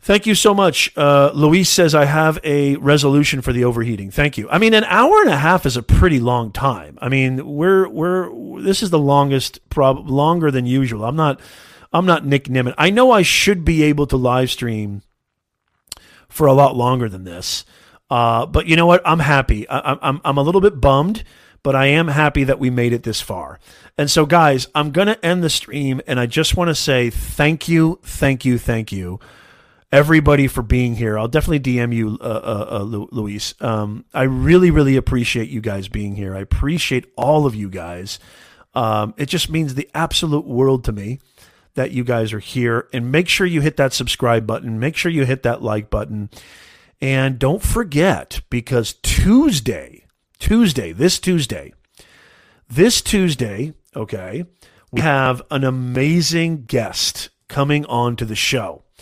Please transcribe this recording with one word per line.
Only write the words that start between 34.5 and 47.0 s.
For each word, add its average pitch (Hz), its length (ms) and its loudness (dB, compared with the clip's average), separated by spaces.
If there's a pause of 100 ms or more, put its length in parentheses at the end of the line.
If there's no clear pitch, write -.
really 143 240 4
appreciate 120 540 -2
you 110 120 -8
guys 98 280 -8
being 104 260 -8
here. 98 220 -8
I - 20 -8
appreciate 135 800 -4
all 147 280 2
of 117 120 -2
you 101 120 -8
guys. 90 520 -12 (520)
Um, 110 440 -2
it 143 100 -4
just 165 240 -4
means 156 240 -4
the - 180 -8
absolute 156 540 -2
world 131 380 2
to 117 80 -4
me 104 260 -8 (560)
that 127 160 -4
you 123 140 -4
guys 113 280 -2
are 107 80 -8
here. 120 520 -2
And 123 200 -4
make 170 160 0
sure - 180 0
you 165 140 0
hit 147 160 -2
that 135 160 0
subscribe 117 540 0
button. 110 320 -6
Make 139 180 -4
sure 175 140 -2
you 151 140 0
hit 131 180 -2
that 120 200 -2
like 107 280 -4
button. 104 400 -6 (680)